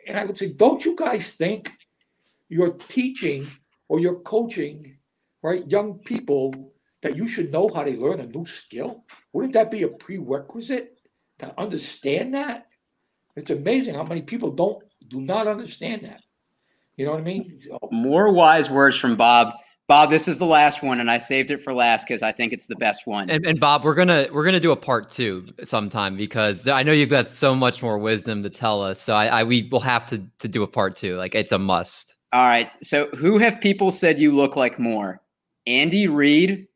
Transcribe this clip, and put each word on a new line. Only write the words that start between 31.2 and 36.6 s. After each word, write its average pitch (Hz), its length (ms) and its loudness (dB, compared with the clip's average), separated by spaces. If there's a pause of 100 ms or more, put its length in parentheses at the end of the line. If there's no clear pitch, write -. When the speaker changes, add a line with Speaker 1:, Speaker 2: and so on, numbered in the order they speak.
Speaker 3:
it's 107 180 -2
a 98 60 2
must. 92 560 -2 (180)
Speaker 2:
All 127 140 6
right. 117 240 4 (140)
So 147 240 0
who 160 320 2
have 220 220 2
people 196 280 2
said 165 300 2
you 151 120 4
look 139 240 2
like 127 220 0
more, 107 460 -4 (420)
Andy 160 420 2
Reid 156 680 2